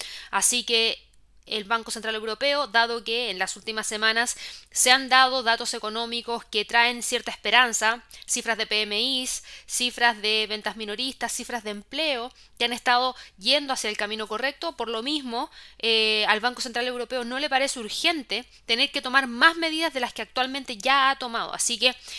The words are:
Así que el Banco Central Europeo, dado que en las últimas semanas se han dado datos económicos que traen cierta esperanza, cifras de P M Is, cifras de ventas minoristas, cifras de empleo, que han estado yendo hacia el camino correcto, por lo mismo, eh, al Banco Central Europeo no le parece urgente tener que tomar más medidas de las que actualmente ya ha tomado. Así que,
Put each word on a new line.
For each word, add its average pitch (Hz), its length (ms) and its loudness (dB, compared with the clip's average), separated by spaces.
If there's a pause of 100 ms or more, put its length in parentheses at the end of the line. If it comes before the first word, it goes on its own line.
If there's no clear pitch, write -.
(320)
Así 214 320 2
que 226 420 0 (400)
el 214 180 -6
Banco 226 260 -2
Central 220 240 -6
Europeo, 247 540 0
dado 233 360 2
que 226 280 -2
en 180 80 -8
las 185 160 -2
últimas 220 320 -6
semanas 220 500 0 (320)
se - 220 4
han 262 180 4
dado 262 320 6
datos 233 320 0
económicos 233 720 -6
que 208 180 -2
traen 233 380 2
cierta 233 300 -4
esperanza, 226 720 2 (240)
cifras 233 280 -2
de 214 120 -4
P 214 160 0
M 208 180 -2
Is, 254 420 -2 (220)
cifras 240 560 0
de 214 260 0
ventas 208 280 -6
minoristas, 226 580 -6
cifras 240 300 -6
de 214 80 -8
empleo, 254 600 -4 (280)
que 233 60 2
han 240 80 0
estado 247 420 2 (240)
yendo 269 340 0
hacia 233 160 -2
el 208 80 -4
camino 214 300 -4
correcto, 277 500 -4
por 226 120 -4
lo 226 120 -4
mismo, 262 480 -4 (300)
eh, 220 480 2
al 214 120 6
Banco 240 220 -2
Central 240 260 -2
Europeo 247 360 -4
no 247 160 -4
le 294 100 -2
parece 269 300 2
urgente 247 640 -2 (220)
tener 254 240 2
que 285 100 -2
tomar 262 240 4
más 254 300 4
medidas 320 360 0
de 247 100 -4
las 233 120 -4
que - 80 -8
actualmente 254 560 -4
ya 269 320 4
ha 277 80 0
tomado. 226 340 -4
Así - 280 -2
que, 247 160 4 (240)